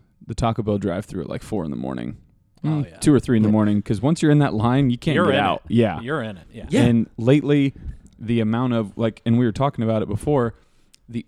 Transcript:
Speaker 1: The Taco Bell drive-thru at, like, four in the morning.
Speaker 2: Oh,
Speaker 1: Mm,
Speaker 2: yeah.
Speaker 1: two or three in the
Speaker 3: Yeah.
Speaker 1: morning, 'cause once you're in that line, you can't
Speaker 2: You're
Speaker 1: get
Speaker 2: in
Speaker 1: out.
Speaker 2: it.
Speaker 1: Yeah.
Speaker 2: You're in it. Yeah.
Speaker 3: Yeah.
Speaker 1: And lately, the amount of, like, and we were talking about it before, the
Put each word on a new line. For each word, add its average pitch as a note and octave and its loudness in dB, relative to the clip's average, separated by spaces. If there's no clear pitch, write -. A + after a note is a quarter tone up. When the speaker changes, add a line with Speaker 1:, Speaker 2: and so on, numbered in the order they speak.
Speaker 1:
The A2+ -8
Taco A2+ -2
Bell G#2 -2
drive-thru F#2+ -6
at, - -8
like, - -8
four G2 -6
in D2+ -8
the C2 -8
morning. B1 -8
Speaker 2:
Oh, D3 -2
Speaker 1:
Mm, D3+ -4
Speaker 2:
yeah. - -20
Speaker 1:
two D3+ 4
or B2 6
three B2 0
in G#2+ 4
the G#2+ 2
Speaker 3:
Yeah. G#2+ 4
Speaker 1:
morning, G#2 2
'cause G2+ -4
once D#3 0
you're D3+ 4
in D3 6
that C#3 0
line, B2 2
you A#2+ -2
can't D#3+ -2
Speaker 2:
You're E3+ 2
Speaker 1:
get C#3 2
Speaker 2:
in C3 2
Speaker 1:
out. F2+ -2
Speaker 2:
it. - -4
Speaker 1:
Yeah. G2 2
Speaker 2:
You're C#3 -6
in G#2 -10
it. - -20
Yeah. A#2 -16
Speaker 3:
Yeah. F#3 2
Speaker 1:
And A#2 4
lately, C#3 2
the A#2 -2
amount A#2 0
of, A2 -4
like, A2+ -4
and A#2 2
we B2+ 4
were A2+ 0
talking C3+ -2
about A2 0
it - -6
before, A#2+ -2
the A#2 -10